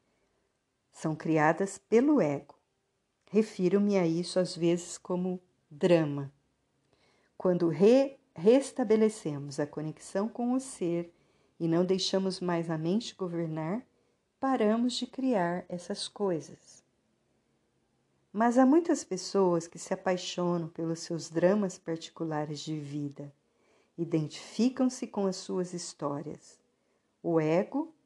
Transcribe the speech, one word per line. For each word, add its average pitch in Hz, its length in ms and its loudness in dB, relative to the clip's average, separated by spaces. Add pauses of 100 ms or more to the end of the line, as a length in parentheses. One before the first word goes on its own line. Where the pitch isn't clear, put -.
(920)
são 156 240 -4
criadas 165 640 0
pelo 262 420 2
ego. 143 360 -2 (760)
Refiro-me 202 680 2
a 180 120 2
isso 175 320 -2
às 175 160 -2
vezes 170 420 0
como 180 420 -4 (300)
drama. 143 640 2 (1040)
Quando 175 300 2
re-, 226 500 4 (160)
restabelecemos 214 1300 2
a 147 80 -2
conexão 156 600 -6
com 240 260 -4
o 262 60 0
ser 170 540 -4 (460)
e 170 80 0
não 165 180 4
deixamos 190 540 0
mais 170 300 -2
a 160 80 -2
mente 175 380 -2
governar, 170 720 -6 (540)
paramos 240 540 2
de 247 120 -6
criar 185 640 -2
essas 185 400 -8
coisas. - 760 -6 (1500)
Mas 233 260 2
há 262 80 8
muitas 320 380 4
pessoas 180 640 0
que - 120 -20
se - 140 -8
apaixonam 175 760 -2
pelos 165 320 -6
seus 160 300 -8
dramas 180 480 2
particulares 156 840 -6
de 156 200 -8
vida, 143 540 -10 (640)
identificam-se 214 1120 -2
com 202 180 -2
as 185 100 -2
suas 180 380 -6
histórias. 147 840 -10 (640)
O 165 200 2
ego 208 520 0 (120)